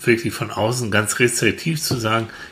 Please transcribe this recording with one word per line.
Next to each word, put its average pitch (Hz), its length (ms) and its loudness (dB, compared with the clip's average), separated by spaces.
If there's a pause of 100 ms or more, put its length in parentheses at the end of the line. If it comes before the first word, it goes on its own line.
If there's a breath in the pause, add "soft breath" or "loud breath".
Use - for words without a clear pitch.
wirklich 113 280 2
von 107 180 -6
außen 113 400 0
ganz 104 280 2
restriktiv 127 640 2
zu - 160 -2
sagen, 113 300 0 (240 loud breath)